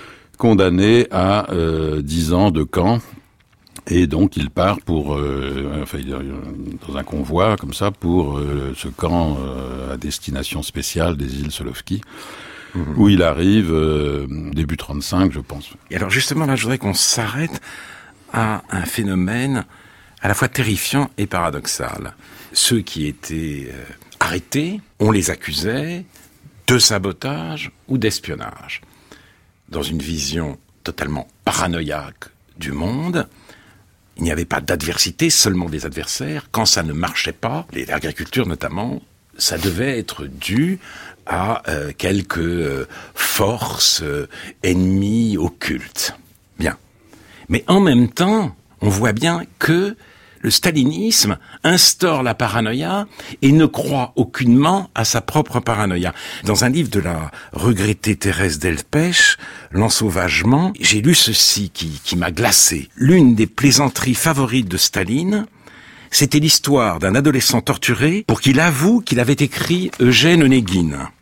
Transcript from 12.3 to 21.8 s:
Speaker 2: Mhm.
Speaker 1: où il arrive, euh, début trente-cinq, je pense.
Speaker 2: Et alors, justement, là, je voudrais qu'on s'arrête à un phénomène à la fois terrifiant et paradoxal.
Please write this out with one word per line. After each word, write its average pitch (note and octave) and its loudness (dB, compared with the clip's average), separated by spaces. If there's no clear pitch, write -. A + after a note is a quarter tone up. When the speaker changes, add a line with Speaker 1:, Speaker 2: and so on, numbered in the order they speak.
Speaker 2:
Mhm. D#2 -6
Speaker 1:
où G2+ 6
il F#2 6
arrive, E2+ 2
euh, D2 0
début D#2 -2
trente-cinq, D#2 -2
je C#2+ -8
pense. C#2+ -14
Speaker 2:
Et F2+ -8
alors, - -4
justement, C#3+ -2
là, C3+ 0
je A2+ -2
voudrais A2+ -2
qu'on G2 -4
s'arrête B2 -2
à A2 -2
un F2+ -4
phénomène G#2+ -2
à G2+ -2
la G2+ 0
fois B2+ 0
terrifiant B2 -2
et G2+ -2
paradoxal. D2+ -6